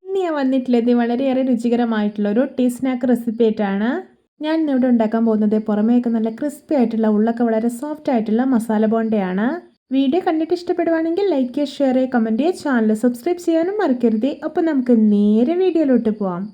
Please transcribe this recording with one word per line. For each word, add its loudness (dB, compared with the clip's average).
ഇന്ന് -2
ഞാൻ -2
വന്നിട്ടുള്ളത് 0
വളരെയേറെ 0
രുചികരമായിട്ടുള്ള 0
ഒരു 2
ടീ 0
സ്നാക്ക് -4
റെസിപ്പി 0
ആയിട്ടാണ്. -2
ഞാൻ 0
ഇന്നിവിടെ 0
ഉണ്ടാക്കാൻ 0
പോകുന്നത് 2
പുറമേയൊക്കെ 0
നല്ല -2
ക്രിസ്പി -6
ആയിട്ടുള്ള, 0
ഉള്ളൊക്കെ 0
വളരെ 0
സോഫ്റ്റ് -6
ആയിട്ടുള്ള 0
മസാല 0
ബോണ്ടയാണ്. 0
വീഡിയോ 0
കണ്ടിട്ട് -2
ഇഷ്ടപ്പെടുവാണെങ്കിൽ -2
ലൈക്ക് -2
ചെയ്യുക, -4
ഷെയർ 2
ചെയ്യുക, -2
കമന്റ് 0
ചെയ്യുക, -2
ചാനൽ 2
സബ്സ്ക്രൈബ് -2
ചെയ്യാനും 0
മറക്കരുത്. 0
അപ്പോൾ -2
നമുക്ക് 2
നേരെ 4
വീഡിയോയിലോട്ട് 2
പോവാം. -4